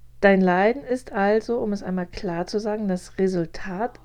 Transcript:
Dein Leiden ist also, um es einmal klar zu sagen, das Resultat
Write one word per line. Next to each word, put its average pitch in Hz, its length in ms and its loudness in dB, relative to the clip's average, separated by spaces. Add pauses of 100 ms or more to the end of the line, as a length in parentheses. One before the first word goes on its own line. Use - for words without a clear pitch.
(200)
Dein 196 200 6
Leiden 196 440 2
ist 254 280 -6
also, 220 460 0
um 226 140 -2
es 196 100 -6
einmal 185 240 -4
klar 175 400 -6
zu 208 140 -4
sagen, 214 260 -4
das 185 320 -4
Resultat 190 880 -2